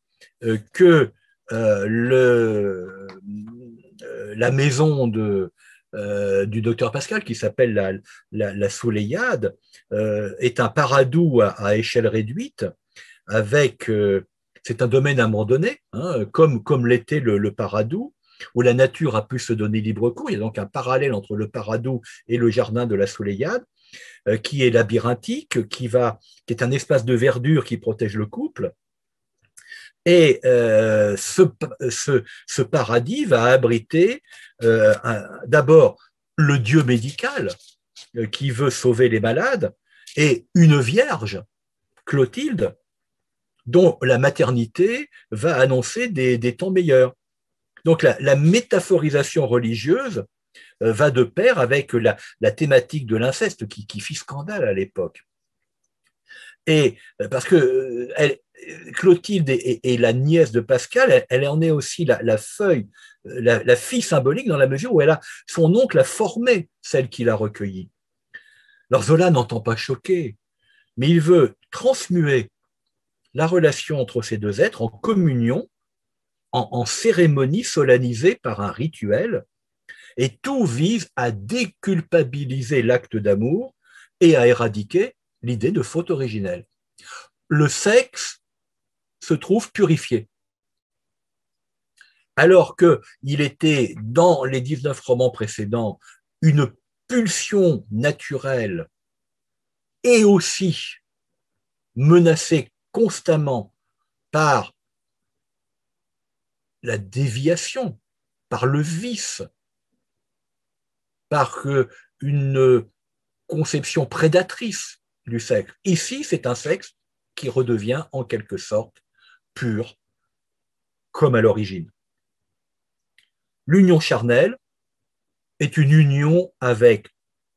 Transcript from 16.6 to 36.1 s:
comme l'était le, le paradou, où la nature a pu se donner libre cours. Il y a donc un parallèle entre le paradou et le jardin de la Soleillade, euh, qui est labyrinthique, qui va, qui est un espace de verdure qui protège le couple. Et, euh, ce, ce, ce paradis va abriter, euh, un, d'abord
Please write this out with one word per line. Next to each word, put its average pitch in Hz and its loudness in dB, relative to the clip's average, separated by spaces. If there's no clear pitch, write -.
comme 123 0
l'était 123 0
le, 107 0
le 104 -2
paradou, 113 -6
où 120 0
la 123 6
nature 131 0
a 107 -4
pu 127 -8
se - -6
donner 107 -2
libre 110 -2
cours. 233 -10
Il 190 -4
y - -6
a 104 -6
donc 107 -8
un 98 -8
parallèle 131 -4
entre 104 -8
le 107 -6
paradou 117 -6
et 117 -2
le 117 2
jardin 117 -2
de 110 -4
la 98 0
Soleillade, 117 -6
euh, 107 2
qui 135 -4
est 123 4
labyrinthique, 117 -2
qui 127 -10
va, 117 -2
qui 120 -4
est 113 -6
un 123 -2
espace 139 -2
de 123 0
verdure 127 0
qui 117 -8
protège 107 -6
le 107 -4
couple. - -10
Et, 170 6
euh, 110 2
ce, - 0
ce, 127 -2
ce - -4
paradis 123 -2
va 120 2
abriter, 131 2
euh, 113 4
un, 110 -6
d'abord 143 6